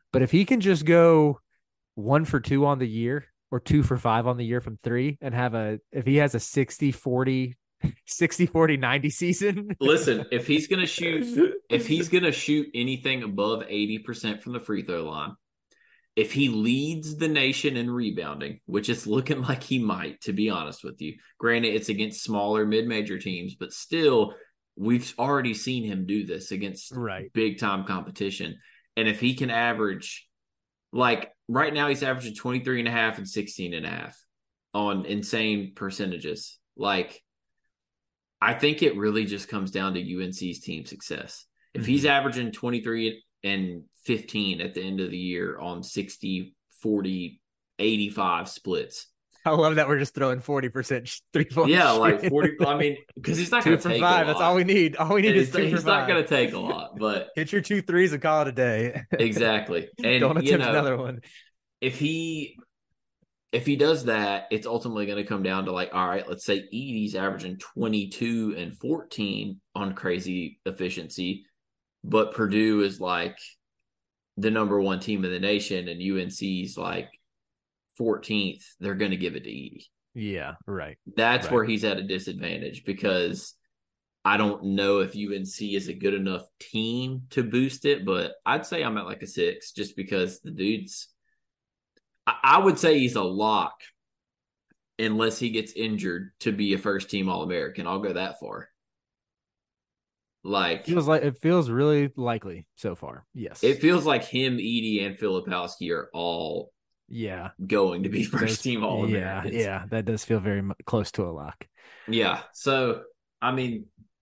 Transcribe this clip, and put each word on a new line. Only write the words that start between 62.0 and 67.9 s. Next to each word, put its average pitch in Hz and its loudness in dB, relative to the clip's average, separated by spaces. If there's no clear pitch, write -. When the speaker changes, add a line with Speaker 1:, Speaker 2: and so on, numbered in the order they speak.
Speaker 2:
if 120 -2
he 143 4
does 143 4
that, 104 0
it's 107 -2
ultimately 113 -2
gonna 101 -2
come 101 -2
down 95 0
to, 92 -2
like, 90 -2
all 92 2
right, 90 -2
let's 90 -8
say 98 0
Edey's 113 -4
averaging 95 -4
twenty-two 110 -2